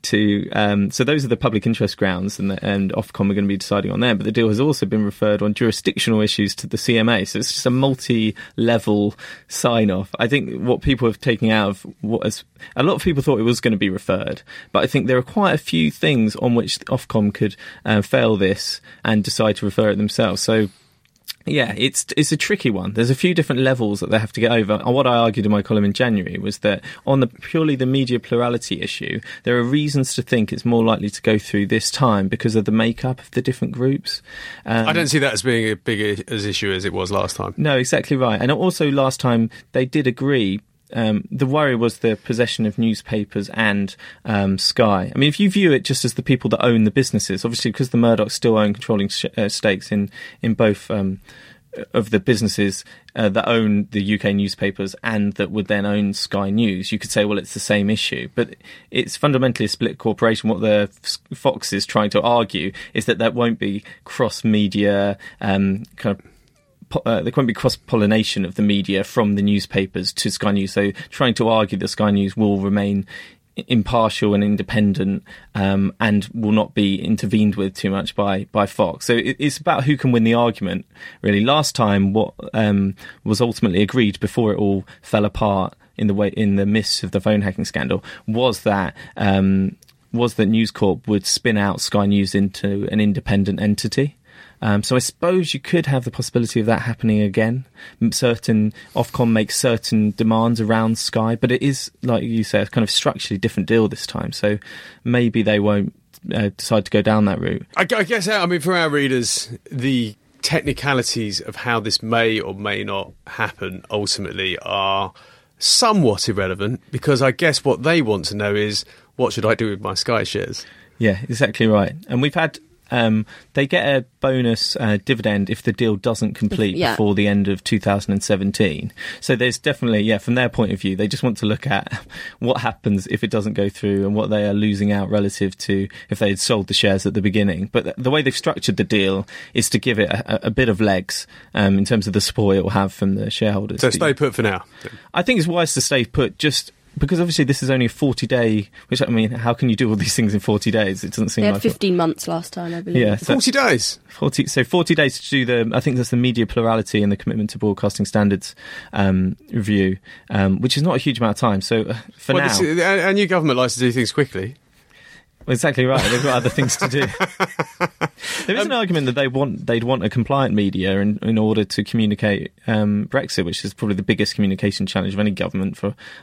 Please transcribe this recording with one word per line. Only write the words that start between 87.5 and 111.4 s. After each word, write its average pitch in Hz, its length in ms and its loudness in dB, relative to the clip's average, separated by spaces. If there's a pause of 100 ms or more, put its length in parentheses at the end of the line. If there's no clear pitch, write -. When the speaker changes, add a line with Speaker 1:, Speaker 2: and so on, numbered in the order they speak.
Speaker 1:
scandal, 90 360 -4 (240)
was 117 360 0
that, 98 340 0 (200)
um, 95 600 2 (360)
was 117 220 0
that 107 120 2
News 110 240 2
Corp - 360 0
would 104 200 0
spin 110 320 0
out 101 240 0
Sky 101 240 0
News 101 280 2
into 101 560 -2
an 107 100 0
independent 101 600 0
entity. 107 540 0 (460)
Um, 104 220 2
so 127 140 0
I - 20 4
suppose 175 560 0
you 131 60 -8
could 165 260 0
have 135 160 0
the 120 80 -8
possibility - 480 -2
of 107 80 2
that 113 160 2
happening 113 380 0
again. 110 440 0 (380)
M-, 117 80 4
certain, 110 640 2 (240)
Ofcom 117 340 0
makes 110 260 2
certain 110 600 2
demands 113 440 2
around 113 380 2
Sky, 113 380 0
but 120 160 0
it 127 100 0
is, 135 300 -2 (100)
like 120 220 0
you 113 180 0
say, - 200 0
a 104 40 -2
kind - 160 0
of 104 80 0
structurally - 480 -2
different 101 300 -2
deal 113 180 4
this - 180 -6
time. - 280 -6
So 104 260 -2 (460)
maybe 120 380 2
they 104 180 4
won't, 101 340 2 (400)
uh, 104 220 0
decide 107 300 0
to - 40 -14
go 104 120 4
down 107 240 4
that 98 140 -2
route. 87 240 -4 (120)
Speaker 2:
I 190 80 2
gu-, 220 140 0
I 214 40 2
guess, 185 240 -2
I 202 200 0
mean, 175 140 0
for 180 140 0
our 165 160 2
readers, 131 580 0 (220)
the 123 460 -2 (260)
technicalities 123 1000 -2